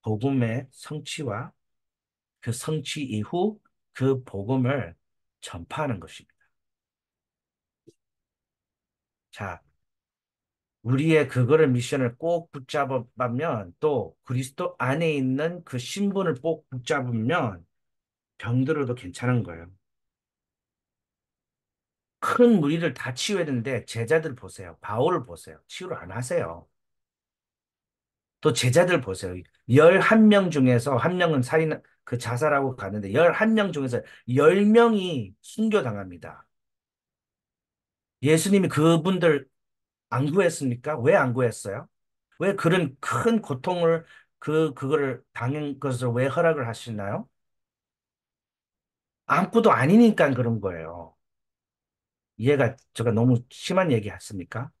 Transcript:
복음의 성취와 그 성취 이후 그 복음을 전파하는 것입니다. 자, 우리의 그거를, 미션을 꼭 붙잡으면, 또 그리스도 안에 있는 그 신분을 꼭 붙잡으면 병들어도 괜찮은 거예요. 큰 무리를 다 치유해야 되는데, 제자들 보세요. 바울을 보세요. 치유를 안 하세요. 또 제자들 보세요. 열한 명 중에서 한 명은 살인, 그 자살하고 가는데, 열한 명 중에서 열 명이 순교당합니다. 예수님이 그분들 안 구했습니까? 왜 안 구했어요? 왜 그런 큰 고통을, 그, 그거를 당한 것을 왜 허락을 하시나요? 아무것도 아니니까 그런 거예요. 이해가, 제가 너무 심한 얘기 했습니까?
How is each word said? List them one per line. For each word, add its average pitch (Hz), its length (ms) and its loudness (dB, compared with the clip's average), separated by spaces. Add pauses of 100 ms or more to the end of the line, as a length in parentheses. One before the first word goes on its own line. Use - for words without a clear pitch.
복음의 117 680 -2
성취와 139 800 -10 (880)
그 120 120 -6
성취 156 500 -6
이후 170 560 -4 (340)
그 131 300 0
복음을 120 720 -4 (460)
전파하는 110 580 -8
것입니다. - 360 -20 (3000)
자, 95 300 -12 (1200)
우리의 147 440 2
그거를, 139 420 2
미션을 123 480 -2
꼭 165 340 -4
붙잡으면, 127 1300 -6
또 135 440 -2
그리스도 135 560 -6
안에 151 340 0
있는 147 500 -2
그 - 140 -10
신분을 190 580 -4
꼭 160 340 -6
붙잡으면 123 960 -4 (720)
병들어도 127 580 -2
괜찮은 120 480 -4
거예요. 85 240 -14 (2500)
큰 240 400 4
무리를 156 340 0
다 123 200 -10
치유해야 180 320 -4
되는데, 123 400 -6
제자들 135 500 -2
보세요. 90 460 -18
바울을 135 440 -2
보세요. 82 420 -20
치유를 - 300 -12
안 87 140 -16
하세요. 107 560 -6 (1700)
또 151 120 2
제자들 151 480 2
보세요. 92 340 -10 (380)
열한 190 560 8
명 196 200 6
중에서 127 460 2
한 170 220 0
명은 165 240 2
살인, 156 400 0 (220)
그 120 140 -6
자살하고 131 580 -2
가는데, 98 380 -8
열한 175 400 2
명 202 180 0
중에서 131 300 -4 (340)
열 175 300 6
명이 196 760 2
순교당합니다. 101 1040 -4 (1800)
예수님이 165 480 4
그분들 165 760 2 (640)
안 135 220 -2
구했습니까? 147 680 -2
왜 147 160 4
안 131 180 2
구했어요? 117 540 -4 (520)
왜 196 160 0
그런 170 440 0
큰 180 420 0
고통을, 165 640 -2 (340)
그, 151 340 0
그거를 135 500 -2 (100)
당한 143 460 -6
것을 127 300 -4
왜 127 180 0
허락을 156 400 0
하시나요? 110 600 -8 (2000)
아무것도 190 440 4
아니니까 165 640 6
그런 117 260 -2
거예요. 85 560 -10 (1200)
이해가, 127 380 2 (180)
제가 117 180 0
너무 120 400 4
심한 180 400 0
얘기 104 180 0
했습니까? 104 720 -12